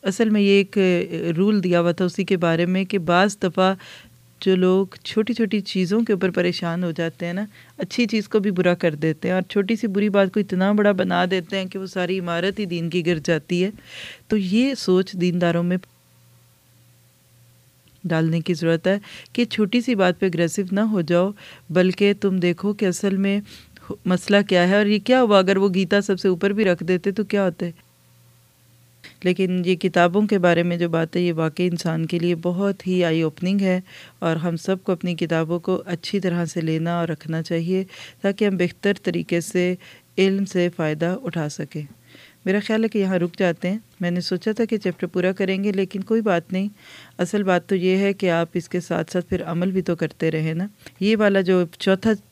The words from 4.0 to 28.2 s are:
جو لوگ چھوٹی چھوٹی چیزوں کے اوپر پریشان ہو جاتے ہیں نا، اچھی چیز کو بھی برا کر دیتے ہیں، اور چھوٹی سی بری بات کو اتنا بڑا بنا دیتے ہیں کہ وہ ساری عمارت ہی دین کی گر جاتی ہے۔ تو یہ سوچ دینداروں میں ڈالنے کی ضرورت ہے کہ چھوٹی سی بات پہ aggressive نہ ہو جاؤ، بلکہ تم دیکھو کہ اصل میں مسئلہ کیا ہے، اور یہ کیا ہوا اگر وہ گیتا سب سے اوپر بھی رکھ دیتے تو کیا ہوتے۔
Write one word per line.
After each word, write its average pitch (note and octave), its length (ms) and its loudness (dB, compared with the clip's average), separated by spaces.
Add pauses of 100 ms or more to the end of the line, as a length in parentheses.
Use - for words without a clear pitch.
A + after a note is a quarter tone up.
جو F#3+ 140 2
لوگ F#3 320 2 (160)
چھوٹی A3 300 -2
چھوٹی A3 260 0
چیزوں F#3+ 420 -2
کے A3+ 120 0
اوپر F3+ 180 0
پریشان F3 520 -2
ہو F3 80 -2
جاتے E3 340 -6
ہیں F3 80 -6
نا، G3+ 120 -6 (320)
اچھی A#3 280 -2
چیز G#3+ 240 -2
کو G#3+ 100 0
بھی G3+ 120 0
برا F3 220 2
کر F3 220 0
دیتے D#3 320 -4
ہیں، F3+ 60 0
اور F#3 80 0
چھوٹی G3+ 340 -2
سی A3 120 -4
بری G3+ 220 0
بات G3 240 2
کو G#3+ 60 0
اتنا F#3+ 320 0
بڑا G#3 200 4
بنا F#3 400 0
دیتے F#3 260 -4
ہیں F#3+ 80 -4
کہ F#3 140 -10
وہ F#3+ 60 -8
ساری F#3 340 -4
عمارت F3 400 -4
ہی G#3 60 -4
دین E3+ 240 -4
کی E3+ 160 -2
گر E3+ 180 2
جاتی F3 400 0
ہے۔ G3 60 -2 (580)
تو A3 100 2
یہ G#3+ 380 2
سوچ F#3 380 0
دینداروں F3 500 0
میں F3+ 140 0 (2250)
ڈالنے E3 380 0
کی F3 120 -2
ضرورت E3 340 0
ہے G3 100 2 (360)
کہ A#3+ 120 2
چھوٹی G#3+ 360 0
سی A#3+ 140 0
بات F#3 240 2
پہ G3 60 0
aggressive E3+ 360 0 (100)
نہ G3 80 0
ہو G#3+ 220 2
جاؤ، F3 300 2 (380)
بلکہ F#3 520 2
تم F#3+ 160 2
دیکھو F3 360 0
کہ G#3 120 -2
اصل F#3+ 320 0
میں G3 220 2 (680)
مسئلہ F#3 320 2 (120)
کیا F3+ 200 4
ہے، G3 60 4
اور G#3 100 4
یہ G#3 140 2
کیا B3+ 220 4
ہوا G#3 180 6
اگر F#3+ 180 2
وہ G3 180 2
گیتا G3 260 2
سب G3 180 -2
سے - 80 0
اوپر F#3 220 0
بھی G#3 160 0
رکھ F3+ 180 0
دیتے F3+ 280 -2
تو G#3 120 -4
کیا G3+ 220 0
ہوتے۔ F3 260 -4 (1500)